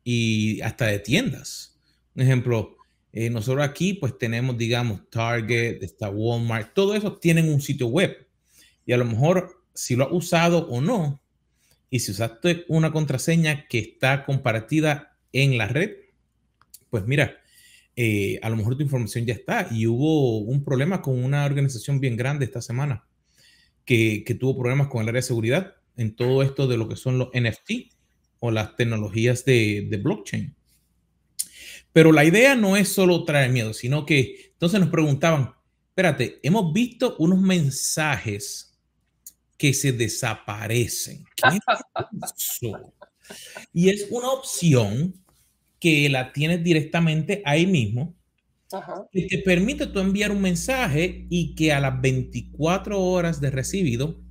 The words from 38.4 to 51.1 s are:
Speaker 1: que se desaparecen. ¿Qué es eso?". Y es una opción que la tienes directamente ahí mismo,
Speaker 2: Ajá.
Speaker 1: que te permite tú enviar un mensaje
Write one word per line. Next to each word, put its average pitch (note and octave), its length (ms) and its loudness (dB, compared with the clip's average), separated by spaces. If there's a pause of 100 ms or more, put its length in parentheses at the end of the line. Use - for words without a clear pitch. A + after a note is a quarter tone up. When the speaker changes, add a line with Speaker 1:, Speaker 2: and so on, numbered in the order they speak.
Speaker 1:
que C#3+ 160 2
se C3+ 180 0
desaparecen. A2 1300 -4 (120)
¿Qué - 120 2
es G3 120 2 (760)
eso?". - 580 -10 (800)
Y F3+ 180 4
es G3+ 200 -4
una A#3+ 200 -4
opción D3+ 840 0 (640)
que D3 300 4
la B2+ 240 -2
tienes E3 300 -2
directamente E3 840 0
ahí D#3 220 2
mismo, C3 480 0 (580)
Speaker 2:
Ajá. F#3 400 -12
Speaker 1:
que F3 140 -2
te F#3 120 -4
permite G3 480 0
tú F#3+ 140 -4
enviar G3 300 0
un G3+ 100 0
mensaje F#3 880 -2